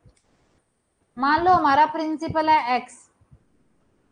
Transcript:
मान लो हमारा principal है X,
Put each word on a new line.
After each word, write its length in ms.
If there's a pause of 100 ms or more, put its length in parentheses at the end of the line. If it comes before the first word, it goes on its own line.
(1160)
मान 280
लो 60
हमारा 360
principal 640
है 260
X, 220 (1160)